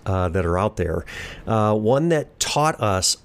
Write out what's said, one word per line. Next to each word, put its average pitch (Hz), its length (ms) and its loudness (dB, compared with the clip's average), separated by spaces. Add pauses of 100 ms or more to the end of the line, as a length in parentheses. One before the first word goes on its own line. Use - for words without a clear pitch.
uh, 92 240 0
that 87 160 0
are 87 140 2
out 104 180 0
there. 82 280 -2 (420)
Uh, 107 280 2
one 127 340 2
that 151 300 -2
taught 151 400 0
us 95 460 0